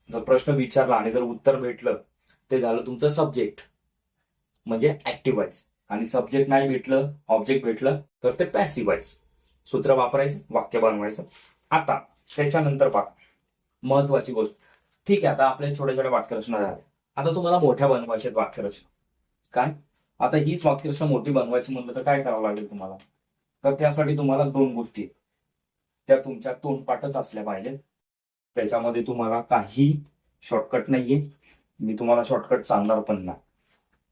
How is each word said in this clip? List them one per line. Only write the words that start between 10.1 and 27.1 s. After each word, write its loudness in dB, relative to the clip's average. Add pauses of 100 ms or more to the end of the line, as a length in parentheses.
वाक्य 0
बनवायचं. 0 (480)
आता 0 (380)
त्याच्यानंतर 2
पहा 0 (800)
महत्वाची 2
गोष्ट. -2 (520)
ठीक 4
आहे, 2
आता 4
आपल्या -2
छोट्या -2
छोट्या 0
वाक्यरचना -2
झाल्या, -2 (400)
आता -2
तुम्हाला 2
मोठ्या 4
बनवायच्या 0
आहेत -6
वाक्यरचना. -4 (680)
काय, 0 (480)
आता 2
हीच 0
वाक्यरचना 0
मोठी 0
बनवायची 0
म्हटलं -8
तर -6
काय 2
करावं -2
लागेल -4
तुम्हाला? -12 (680)
तर 4
त्यासाठी 0
तुम्हाला 2
दोन 2
गोष्टी, -8 (1000)
त्या 8
तुमच्या -8 (100)
तोंडपाठच -4